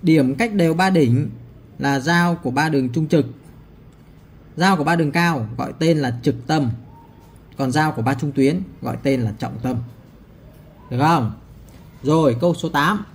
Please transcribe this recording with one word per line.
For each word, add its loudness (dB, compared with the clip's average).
Điểm 4
cách -2
đều 2
ba 2
đỉnh 2
là -2
giao 2
của -6
ba 0
đường 0
trung -2
trực. 2
Giao 2
của 0
ba 2
đường 0
cao 0
gọi -6
tên 2
là -2
trực -2
tâm. 0
Còn -2
giao 2
của -6
ba 0
trung -4
tuyến 2
gọi -6
tên 0
là -2
trọng -8
tâm. -4
Được -4
không? 2
Rồi, 2
câu 2
số -6
tám. 0